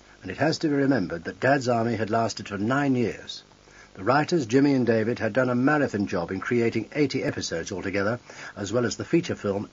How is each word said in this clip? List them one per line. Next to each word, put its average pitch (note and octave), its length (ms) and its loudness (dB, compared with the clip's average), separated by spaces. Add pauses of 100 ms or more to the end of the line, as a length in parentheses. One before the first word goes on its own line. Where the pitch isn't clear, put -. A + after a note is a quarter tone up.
(220)
and F#2+ 80 -10
it F#2+ 80 -8
has D3+ 200 2
to E3 100 0
be C#3+ 60 2
remembered A2 500 0
that G2 160 -8
Dad's C3 280 2
Army A#2 280 2
had G#2 120 -2
lasted A2+ 400 -2
for G2+ 80 -6
nine C3 380 0
years. A2+ 480 -4 (520)
The F#2+ 100 -12
writers, C#3+ 420 2
Jimmy C#3 260 6
and B2+ 140 4
David, A2+ 320 2
had G#2+ 140 -2
done B2+ 180 2
a B2 40 0
marathon B2+ 520 2
job F2 240 -4
in F#2+ 100 -4
creating A#2 540 0
eighty C#3+ 280 0
episodes F2 500 -4
altogether, G2 460 -2 (380)
as G2 160 -6
well A#2+ 140 2
as G2+ 100 -4
the G#2+ 80 -8
feature E3 300 0
film G2+ 380 -4